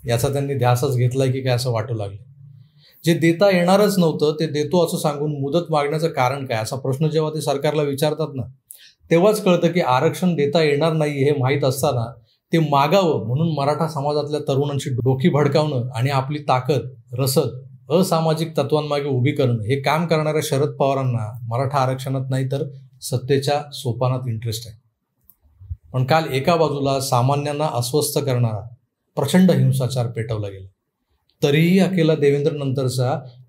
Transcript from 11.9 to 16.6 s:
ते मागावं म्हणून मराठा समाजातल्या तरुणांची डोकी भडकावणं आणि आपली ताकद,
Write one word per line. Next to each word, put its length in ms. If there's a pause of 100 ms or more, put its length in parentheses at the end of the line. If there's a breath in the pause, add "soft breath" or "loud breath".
ते 60
मागावं 680
म्हणून 280
मराठा 320
समाजातल्या 600
तरुणांची 440
डोकी 380
भडकावणं 600
आणि 200
आपली 300
ताकद, 480 (260)